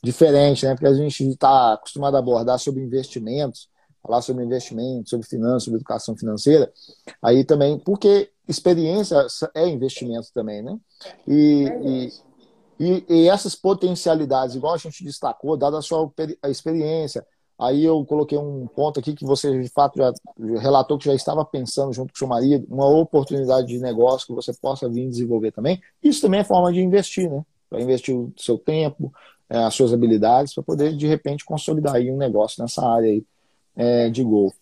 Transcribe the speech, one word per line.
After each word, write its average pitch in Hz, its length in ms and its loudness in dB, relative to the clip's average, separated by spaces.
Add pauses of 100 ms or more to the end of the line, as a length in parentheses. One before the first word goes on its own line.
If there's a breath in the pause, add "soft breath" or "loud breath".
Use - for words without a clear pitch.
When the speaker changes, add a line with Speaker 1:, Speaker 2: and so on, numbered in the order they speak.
Speaker 1:
diferente, 143 600 4
né? 135 100 0
Porque 147 120 0
a 139 80 6
gente 135 420 -2
tá 131 380 4
acostumado 139 420 -4
a 131 40 4
abordar 120 380 0
sobre 135 240 -6
investimentos, 127 880 -6 (340)
falar 120 200 -2
sobre 127 220 -6
investimentos, 120 640 -8
sobre 117 160 -6
finanças, 123 380 -2
sobre 113 140 -4
educação 113 380 -8
financeira. 117 560 2 (480 loud breath)
Aí 123 240 4
também, 147 340 2
porque 202 520 2 (180)
experiência 170 800 2 (280)
é 160 140 2
investimento 120 640 -6
também, 107 300 -8
né? 147 160 -12 (480 loud breath)
E, 147 400 4
Speaker 2:
É 131 40 -2
verdade. 127 520 -6 (560)
Speaker 1:
e, 175 300 0
e, 165 160 6
e 170 40 8
essas 196 280 0
potencialidades, 160 1000 -2
igual 143 200 -4
a 165 40 -6
gente 160 260 -14
destacou, 143 520 -6
dada 147 220 0
a 147 40 -8
sua 156 280 -2
peri-, 160 300 -8
a 143 80 -4
experiência, 156 800 -4 (320)
aí 139 260 0
eu 160 220 2
coloquei 147 320 -2
um 143 300 -8
ponto 147 320 -2
aqui 151 140 -6
que 143 120 -12
você, 135 340 0
de 127 80 -6
fato, 143 300 0
já 127 140 2 (480)
relatou 135 360 2
que 135 100 -6
já 139 80 2
estava 151 300 -2
pensando 135 480 -4
junto 127 200 -8
com - 60 -18
seu 135 100 -4
marido, 127 420 2
uma 135 180 0
oportunidade 139 760 2
de 120 120 -6
negócio 123 480 0
que 123 80 -12
você 123 200 -8
possa 135 340 -6
vir 123 200 -6
desenvolver 117 440 -2
também. 156 300 -4 (200 soft breath)
Isso - 200 2
também 196 180 2
é 196 40 0
forma 180 280 2
de 175 80 2
investir, 185 480 0
né? 147 160 -6 (240)
Pra - 120 -6
investir 127 360 0
o 123 200 -6
seu - 220 -2
tempo, 151 540 -2 (380 soft breath)
é, 117 80 -2
as 113 160 0
suas 123 180 4
habilidades, 120 600 2
pra - 80 -8
poder, 147 340 -2
de 147 120 -4
repente, 147 360 -2
consolidar 151 520 -4
aí 123 160 0
um 131 40 -4
negócio 110 460 -2
nessa 120 240 -4
área 117 240 2
aí, 107 140 0 (500)
é, 120 340 2
de 117 140 -2
golfe. 104 400 2